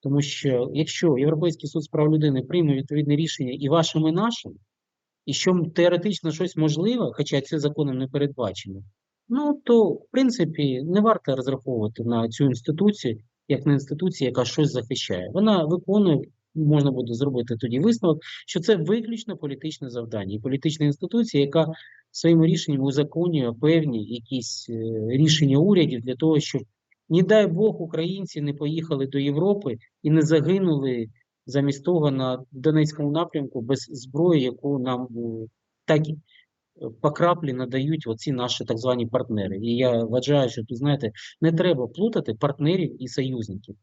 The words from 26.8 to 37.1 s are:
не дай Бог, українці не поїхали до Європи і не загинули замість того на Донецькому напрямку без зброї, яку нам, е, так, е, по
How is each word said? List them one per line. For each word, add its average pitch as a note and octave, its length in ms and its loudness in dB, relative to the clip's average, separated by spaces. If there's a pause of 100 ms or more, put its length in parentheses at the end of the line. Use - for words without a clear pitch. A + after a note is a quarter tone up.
не E3+ 140 4
дай G#3+ 240 6
Бог, F3+ 360 0
українці E3 580 -6
не D3 140 -4
поїхали D3+ 520 -4
до C#3 120 -4
Європи C#3+ 580 0 (260)
і D3+ 80 0
не D#3 120 6
загинули D3+ 840 2 (400)
замість C#3 380 0
того D#3+ 260 2
на C3 420 -2
Донецькому D3+ 580 2
напрямку D3 500 -4
без B2+ 180 -2
зброї, C#3 640 0
яку C#3 360 -2
нам, B2+ 240 -2
е, A#2 440 -8 (380)
так, D#3 240 2
е, D#3 40 -6 (880)
по D3 100 2